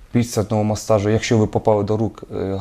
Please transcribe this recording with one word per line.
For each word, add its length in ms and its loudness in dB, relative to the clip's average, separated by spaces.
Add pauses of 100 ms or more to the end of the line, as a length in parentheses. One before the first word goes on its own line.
(120)
Після 300 0
одного 220 0
масажу, 460 0
якщо 280 2
ви 100 4
попали 360 2
до 140 -2
рук, 260 -4 (120)
е, 260 -4